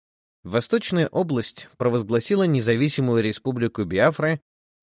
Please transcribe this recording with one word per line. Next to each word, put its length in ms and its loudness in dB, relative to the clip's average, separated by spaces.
Восточная 640 0
область 720 -4
провозгласила 640 0
независимую 800 2
республику 600 -2
Биафра, 560 0